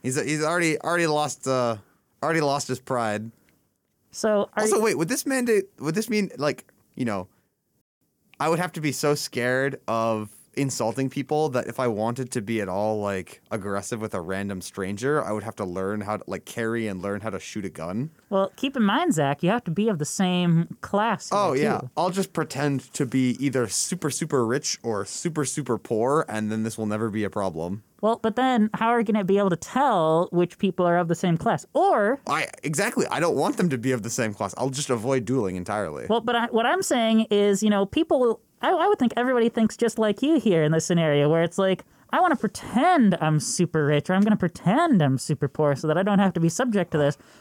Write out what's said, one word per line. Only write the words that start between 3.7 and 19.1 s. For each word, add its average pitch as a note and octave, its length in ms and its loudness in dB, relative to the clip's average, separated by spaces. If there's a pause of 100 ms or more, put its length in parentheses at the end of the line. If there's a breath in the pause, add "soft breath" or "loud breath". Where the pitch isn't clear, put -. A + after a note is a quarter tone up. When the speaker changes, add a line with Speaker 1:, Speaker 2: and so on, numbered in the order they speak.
Speaker 2:
So G#3 440 0
are G#3+ 100 -2
Speaker 1:
Also, A3 140 2
Speaker 2:
you G#3+ 40 2
Speaker 1:
wait, G3+ 160 2
would E3 120 0
this C4 180 -4
mandate, A#3+ 380 0 (120)
would D3+ 160 -4
this A3 160 -4
mean, G#3+ 280 0
like, C#3 280 -2 (300)
you B2+ 100 -4
know, G2 220 -4 (1120)
I D3+ 100 0
would E3 100 2
have F3+ 140 -2
to E3 80 -6
be D3+ 100 0
so D3 220 0
scared C3 760 -2
of A2+ 420 0 (280)
insulting C3 520 -2
people D3+ 400 -2
that B2 180 -2
if - 140 -6
I B2 60 0
wanted A#2 440 -2
to B2 100 -4
be A2 200 -2
at F#2 80 -4
all, G#2 320 0
like, G2 400 -6 (100)
aggressive G2+ 480 -6
with A2 140 -6
a F#2 80 -4
random F#2+ 400 -6
stranger, G#2 600 -4
I G#2 120 -4
would G#2+ 100 -4
have A2 140 -10
to G#2 80 -4
learn F#2+ 340 -4
how G#2 160 -4
to, - 120 -10
like, F#2 180 -8
carry A2+ 420 -4
and F#2 140 -6
learn G2+ 180 -4
how A2 100 -8
to F#2+ 120 -8
shoot G2+ 240 -10
a F2+ 40 -6
gun. F#2+ 400 -6 (200)
Speaker 2:
Well, F#3+ 260 -2
keep C#4 220 -6
in A3+ 60 0
mind, A#3+ 320 0